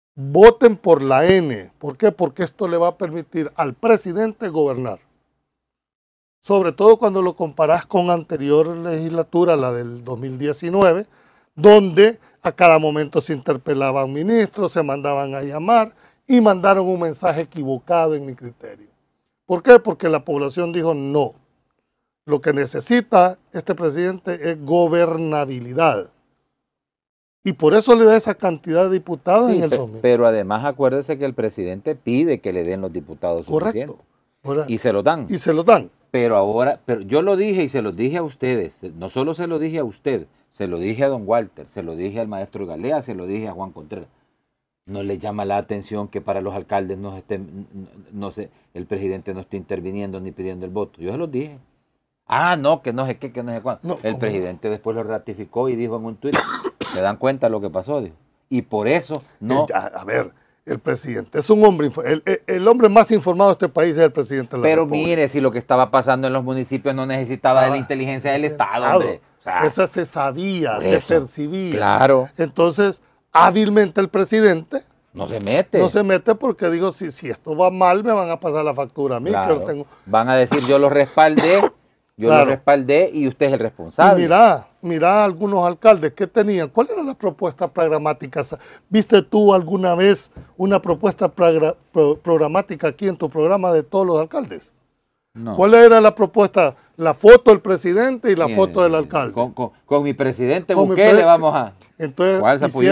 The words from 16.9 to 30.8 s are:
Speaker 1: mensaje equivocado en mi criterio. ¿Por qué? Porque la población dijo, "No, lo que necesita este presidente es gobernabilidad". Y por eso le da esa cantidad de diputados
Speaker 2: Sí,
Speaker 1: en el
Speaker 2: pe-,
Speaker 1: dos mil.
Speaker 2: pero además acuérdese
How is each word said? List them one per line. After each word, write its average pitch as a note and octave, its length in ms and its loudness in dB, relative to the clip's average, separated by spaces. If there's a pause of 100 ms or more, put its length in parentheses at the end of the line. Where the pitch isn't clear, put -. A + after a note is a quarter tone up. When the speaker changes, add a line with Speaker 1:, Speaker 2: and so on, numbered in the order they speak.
Speaker 1:
mensaje E3 420 -2
equivocado D#3+ 720 -4
en C#3+ 120 -6
mi C3 100 -14
criterio. G#2+ 520 -20 (580)
¿Por F3 180 -4
qué? B3 160 4
Porque F3+ 300 -6
la D3+ 140 -2
población C#3+ 480 -6
dijo, E3 220 -2
"No, C#3 400 -4 (920)
lo D3 160 -2
que D3 120 -2
necesita F3+ 840 0 (120)
este F3+ 220 -6
presidente F3 800 -4
es D#3 120 -10
gobernabilidad". D3+ 1500 0 (1300)
Y F#3+ 100 -4
por D#3 220 2
eso A3+ 200 6
le A3+ 100 6
da A3 100 8
esa A3 200 0
cantidad E3+ 500 -2
de F#3 60 -2
diputados F#3+ 600 0
Speaker 2:
Sí, G3+ 60 2
Speaker 1:
en E3+ 60 0
el D#3 60 -2
Speaker 2:
pe-, B2+ 80 0
Speaker 1:
dos A#2 120 -6
mil. A2 120 -14
Speaker 2:
pero A#2+ 260 4
además G#2+ 380 -2
acuérdese C#3 520 -2